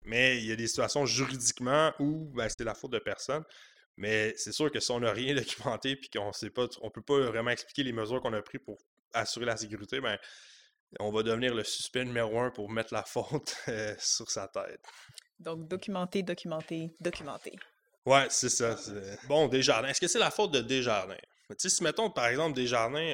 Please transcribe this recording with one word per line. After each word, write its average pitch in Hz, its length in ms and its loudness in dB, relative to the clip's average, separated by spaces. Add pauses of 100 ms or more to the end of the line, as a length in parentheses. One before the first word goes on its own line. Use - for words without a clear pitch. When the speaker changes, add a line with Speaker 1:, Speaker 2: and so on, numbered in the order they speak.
Speaker 1:
Mais 123 340 4
il 113 80 -4
y 110 60 -2
a 110 40 0
des 117 120 -2
situations 135 380 2
juridiquement 131 920 2
où, 151 380 -2
ben, 113 120 0
c'est - 160 -4
la 110 120 -2
faute 131 160 -10
de 113 80 0
personne. 135 440 -4 (540)
Mais 107 400 2
c'est - 140 -6
sûr 151 200 2
que 113 80 -2
si - 120 0
on 120 80 2
n'a 117 120 4
rien 127 220 0
<laughs> - 20 2
documenté 131 600 -2
puis - 140 -12
qu'on 101 220 -2
sait 104 200 -6
pas, 123 160 0 (140)
on 110 100 -8
peut 113 100 -12
pas 139 200 4
vraiment 117 280 0
expliquer - 340 -2
les 127 80 0
mesures 113 300 -2
qu'on 113 120 -2
a 107 80 -2
prises - 220 -12
pour 104 140 -14 (360)
assurer 117 320 -2
la 113 120 0
sécurité, 110 420 -6
ben, 110 180 -2 (840)
on 104 120 -2
va 110 100 4
devenir 117 320 0
le 110 100 -2
suspect - 400 -4
numéro 117 360 0
un 123 100 2
pour 104 200 -8
mettre 110 240 -4
la 107 100 -2
faute, - 580 -4
<laughs> - 60 -10
euh, 110 320 -4
sur - 320 -2
sa 98 160 -4
tête. - 340 -8 (580)
Speaker 2:
Donc, 165 280 -8
documenter, 185 560 -2
documenter, 165 760 -6
documenter. 165 540 -8 (520)
Speaker 1:
Ouais, 135 240 8
c'est 123 200 0
ça, 113 280 2
c'est, 101 500 -10
bon, 147 200 6
Desjardins. 127 420 4
Est-ce - 120 -2
que 175 60 2
c'est 226 120 2
la 165 120 4
faute 202 200 2
de 131 100 4
Desjardins ? 113 560 0 (320)
Mais 107 60 -12
tu 185 140 -2
sais, - 60 4
si, - 80 0
mettons, 190 260 2
par 120 180 2
exemple, 143 280 2
Desjardins 127 580 0